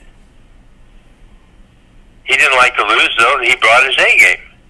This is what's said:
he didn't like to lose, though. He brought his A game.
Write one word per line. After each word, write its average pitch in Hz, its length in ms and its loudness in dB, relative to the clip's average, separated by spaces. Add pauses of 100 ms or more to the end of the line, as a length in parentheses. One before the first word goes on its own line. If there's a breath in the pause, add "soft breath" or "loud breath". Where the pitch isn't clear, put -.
(2250)
he 131 100 -4
didn't 139 220 0
like 123 200 0
to 120 60 -2
lose, 123 360 0
though. 131 240 0
He 123 140 0
brought 117 280 2
his 135 140 -4
A - 180 2
game. - 240 2 (300)